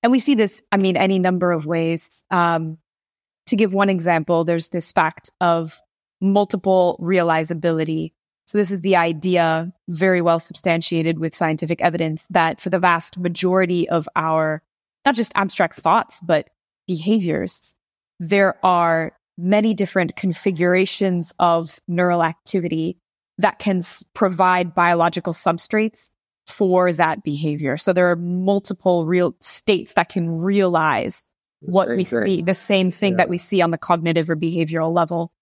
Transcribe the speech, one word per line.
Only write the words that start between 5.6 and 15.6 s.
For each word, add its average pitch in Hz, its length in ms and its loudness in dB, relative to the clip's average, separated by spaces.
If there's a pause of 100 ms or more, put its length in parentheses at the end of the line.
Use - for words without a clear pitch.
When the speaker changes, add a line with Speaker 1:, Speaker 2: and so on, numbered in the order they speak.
Speaker 1:
multiple 190 800 2
realizability. 160 1120 -2 (340)
So - 120 -2
this 190 120 2
is 196 100 -4
the 185 160 2
idea, 170 760 0 (160)
very 180 340 2
well 170 160 2
substantiated 165 800 -2
with 160 160 -4
scientific 160 480 -2
evidence, 165 460 -2
that 165 320 -2
for 180 100 -6
the 185 100 0
vast 175 380 0
majority 180 680 0
of 160 280 -2
our, 160 460 -2 (440)
not 277 80 2
just 226 220 -2
abstract 196 400 0